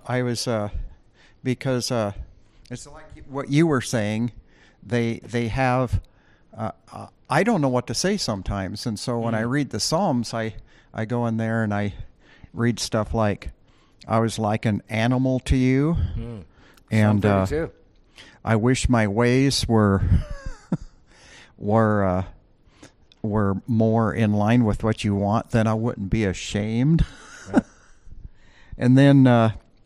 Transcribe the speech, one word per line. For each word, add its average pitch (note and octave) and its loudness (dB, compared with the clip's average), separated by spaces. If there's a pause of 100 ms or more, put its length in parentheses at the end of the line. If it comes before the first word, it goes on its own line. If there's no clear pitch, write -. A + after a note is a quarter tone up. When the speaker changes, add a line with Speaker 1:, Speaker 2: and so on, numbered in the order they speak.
Speaker 1:
I B2 -2
was, A#2+ -4
uh, G#2+ -2 (720)
because, B2+ -4
uh, G#2+ -2 (560)
it's B2 -14
like D3+ -20 (240)
what C3+ -8
you D3+ 4
were C3+ 2
saying. A2 -2 (520)
They, A#2 -2
they A#2+ -4
have, B2+ 0 (560)
uh, A2 -6 (200)
uh, G2+ -16 (220)
I D3+ 2
don't G#3 2
know C#3 2
what B2 -2
to B2 -6
say F#3+ -2
sometimes, G2 -6
and A2 -6
so A#2+ -4
when A#2 -2
I A2 -2
Speaker 2:
Mm. A#2 -2
Speaker 1:
read C#3+ -2
the G#2+ -6
Psalms, D#3 -2
I, A2 -6 (380)
I A2 -6
go A#2+ -2
in A2+ -2
there A2+ 0
and G#2 -2
I G2+ -2 (600)
read A#2 0
stuff - -2
like, G#2+ 0 (560)
"I A2 2
was A2+ 0
like A2 0
an G#2 0
animal B2+ 0
to - 0
you," C3 2 (220)
Speaker 2:
Mm. A2+ -10 (480)
Speaker 1:
and, G#2 4
Speaker 2:
Psalm G#2 2 (100)
Speaker 1:
uh, F#2+ 0
Speaker 2:
thirty-two. D3+ -4 (720)
Speaker 1:
"I A2+ 2
wish A#2+ 2
my A2+ 4
ways A#2+ 2
were, G#2 4 (800)
<laughs> - -20
were, G#2+ 2
uh, F2+ 0 (1000)
were G2+ 0
more A2 2
in G#2 0
line A2 4
with G#2 0
what A2 -2
you G2+ 0
want, G2+ -2
then A2+ 2
I A2 0
wouldn't A2 -4
be A2 0
ashamed." A2 0 (460)
Speaker 2:
Right. - 2
Speaker 1:
<laughs> - -20 (1040)
And B2+ 4
then, C#3 8
uh, A#2 4 (340)